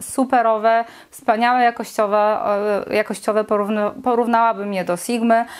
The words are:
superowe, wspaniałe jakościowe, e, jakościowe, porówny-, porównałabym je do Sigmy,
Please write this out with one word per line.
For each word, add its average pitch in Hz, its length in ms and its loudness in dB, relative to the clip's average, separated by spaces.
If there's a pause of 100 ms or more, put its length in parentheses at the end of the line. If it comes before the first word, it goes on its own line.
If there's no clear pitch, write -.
superowe, 226 840 2 (240)
wspaniałe 240 540 0
jakościowe, 214 760 0 (500)
e, - 60 -2
jakościowe, 214 480 -2
porówny-, 208 480 0 (120)
porównałabym 226 720 0
je 180 120 -2
do 175 120 -2
Sigmy, 226 480 0 (140)